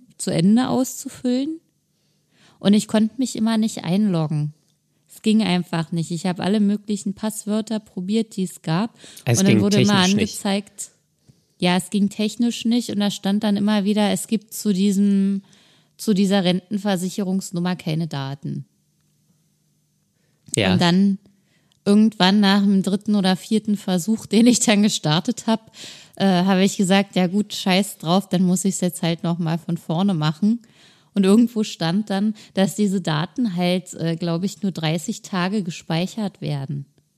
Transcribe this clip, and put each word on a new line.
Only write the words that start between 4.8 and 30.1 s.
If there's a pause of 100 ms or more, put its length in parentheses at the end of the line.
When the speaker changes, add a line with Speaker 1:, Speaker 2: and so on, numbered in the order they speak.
Speaker 1:
Es
ging
einfach
nicht.
Ich
habe
alle
möglichen
Passwörter
probiert,
die
es
gab. (280)
Speaker 2:
Es
Speaker 1:
Und
dann
Speaker 2:
ging
Speaker 1:
wurde
immer
Speaker 2:
technisch
nicht.
Speaker 1:
angezeigt, (680)
ja,
es
ging
technisch
nicht.
Und
da
stand
dann
immer
wieder,
es
gibt
zu
diesem, (540)
zu
dieser
Rentenversicherungsnummer
keine
Daten. (1900)
Speaker 2:
Ja.
Speaker 1:
Und
dann (680)
irgendwann
nach
dem
dritten
oder
vierten
Versuch,
den
ich
dann
gestartet
hab, (440)
äh,
habe
ich
gesagt,
ja
gut,
scheiß
drauf,
dann
muss
ich's
jetzt
halt
nochmal
von
vorne